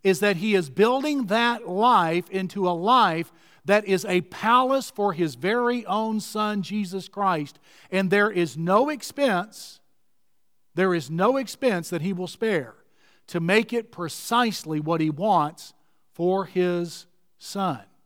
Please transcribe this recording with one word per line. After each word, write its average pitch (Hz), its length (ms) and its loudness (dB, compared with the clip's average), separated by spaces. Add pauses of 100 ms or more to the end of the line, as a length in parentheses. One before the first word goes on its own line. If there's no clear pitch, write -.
is 190 200 2
that 202 160 2
he 202 180 2
is 170 140 0
building 262 560 2
that 233 420 0
life 180 640 2
into 190 400 -2
a - 20 2
life 175 600 2 (320)
that 208 200 4
is 190 200 0
a 180 160 0
palace 254 680 0
for 202 220 -2
his 156 240 -2
very 233 500 -2
own 214 360 -4
son, 208 400 -4
Jesus 190 480 -6
Christ. 175 500 -2 (320)
And 190 180 0
there 208 220 4
is 170 240 -2
no 185 320 2
expense, 233 960 -4 (960)
there 185 180 0
is 151 180 -4
no 196 240 2
expense 220 540 -2
that 170 120 -4
he 190 120 -2
will 180 140 -6
spare 160 480 -4 (520)
to 170 140 -4
make 214 320 2
it 233 180 -4
precisely 175 880 -2
what 160 220 0
he 156 80 0
wants 160 640 0 (400)
for 185 320 0
his 175 600 -2 (320)
son. 180 440 -4 (240)